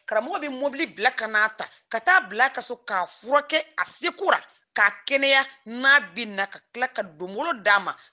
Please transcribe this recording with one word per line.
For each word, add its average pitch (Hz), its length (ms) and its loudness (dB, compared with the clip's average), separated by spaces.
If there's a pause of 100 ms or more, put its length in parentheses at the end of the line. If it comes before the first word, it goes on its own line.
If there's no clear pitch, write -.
karamɔgɔ 254 360 -2
bɛ 294 80 -6
mobili 269 380 -4
bila 202 240 0
ka 226 160 -6
n'a 214 280 2
ta, 151 140 -10 (200)
ka 226 100 -4
taa 359 220 4
bila 220 280 0
ka 262 120 -8
so 247 160 -8
k'a 185 280 -4
furakɛ 285 580 0 (140)
a 349 80 -2
seko 349 460 -2
ra, - 100 2 (320)
k'a 208 180 2 (140)
kɛnɛya 269 400 2 (220)
n'a 262 320 4 (140)
bɛ 226 140 -8
na, 196 200 -4
ka - 120 -16 (140)
tila 247 140 -4
ka 233 160 -6
donbolo 196 500 -6
d'a 202 260 4
ma, 170 160 -8 (180)